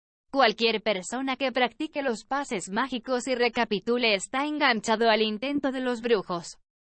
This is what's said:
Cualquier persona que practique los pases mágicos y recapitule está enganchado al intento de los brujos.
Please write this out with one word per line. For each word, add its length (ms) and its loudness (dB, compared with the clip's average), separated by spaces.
Cualquier 520 2
persona 540 -2
que 160 -2
practique 500 -2
los 240 -4
pases 420 -6
mágicos 600 -4
y 60 0
recapitule 760 0
está 320 -2
enganchado 640 2
al 140 6
intento 500 -2
de 80 -4
los 220 -2
brujos. 560 0